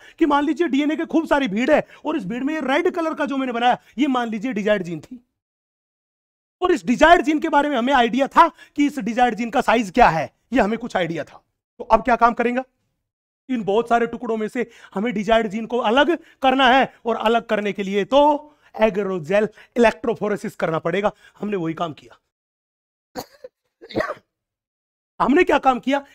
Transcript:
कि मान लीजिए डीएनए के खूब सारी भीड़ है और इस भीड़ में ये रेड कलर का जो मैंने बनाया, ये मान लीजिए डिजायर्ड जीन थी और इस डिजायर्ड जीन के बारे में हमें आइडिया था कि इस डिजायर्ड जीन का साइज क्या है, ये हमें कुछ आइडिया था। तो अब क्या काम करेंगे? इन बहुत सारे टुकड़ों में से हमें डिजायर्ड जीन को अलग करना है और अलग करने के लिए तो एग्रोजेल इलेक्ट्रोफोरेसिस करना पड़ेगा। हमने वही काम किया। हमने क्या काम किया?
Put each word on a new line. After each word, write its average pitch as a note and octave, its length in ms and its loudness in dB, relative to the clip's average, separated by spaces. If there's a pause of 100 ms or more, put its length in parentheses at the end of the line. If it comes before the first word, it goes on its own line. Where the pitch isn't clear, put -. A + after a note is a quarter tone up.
(180)
कि D#4+ 80 2
मान C#4+ 180 2
लीजिए D#4 240 -2
डीएनए D4 280 -2
के D#4+ 80 -6
खूब D#4+ 220 -2
सारी C#4 220 0
भीड़ A3+ 220 -2
है C4+ 160 2 (180)
और D#4 120 -4
इस A3 80 -6
भीड़ A#3 200 -6
में D#4 100 -4
ये D#4+ 60 -6
रेड D#4+ 300 0
कलर E4 240 -4
का D#4 120 -4
जो C#4 100 -6
मैंने C4 160 -4
बनाया, A#3 260 0 (200)
ये C#4+ 80 0
मान B3 220 -2
लीजिए A3 240 -6
डिजायर्ड G#3 300 -2
जीन E3 180 -10
थी - 240 -20 (1400)
और F4+ 100 0
इस G#3+ 140 -4
डिजायर्ड D#4 360 6
जीन D4+ 160 0
के D#4+ 100 -4
बारे D4 200 2
में D4 80 -2
हमें A#3+ 160 0
आइडिया B3+ 340 2
था E4 220 4
कि - 380 -4
इस C#4+ 120 -6
डिजायर्ड A#3+ 360 0
जीन A3+ 160 -6
का C4 100 0
साइज A3 300 0
क्या A3+ 180 6
है, D#3 240 -2 (200)
ये B3+ 80 2
हमें G#3+ 180 0
कुछ A3+ 180 -8
आइडिया E3 280 -4
था। - 200 -20 (340)
तो A#3 60 -14
अब A3 180 4
क्या A#3+ 140 0
काम A#3 160 4
करेंगे? A#3+ 280 -2 (920)
इन A#3 140 -4
बहुत G#3+ 240 0
सारे A#3 180 2
टुकड़ों A#3 300 -6
में G#3+ 120 -4
से A#3 220 -6 (240)
हमें G#3+ 200 -2
डिजायर्ड A3 320 0
जीन G#3+ 200 -8
को A#3+ 120 -4
अलग C4 400 2 (240)
करना C4 260 4
है B3 260 4 (120)
और A3+ 100 -2
अलग A3 300 0
करने G#3 260 -2
के G3+ 100 -8
लिए G3 220 -2
तो C#4+ 500 2 (260)
एग्रोजेल G3 680 0 (280)
इलेक्ट्रोफोरेसिस G#3+ 800 -2
करना D#3+ 220 -2
पड़ेगा। F#3 340 -2 (260)
हमने G#3 180 -6
वही E3 180 -4
काम E3 180 -8
किया। - 260 -20 (3000)
हमने C#4 240 4
क्या D#4 140 2
काम C4 200 2
किया? C#4 260 -2 (100)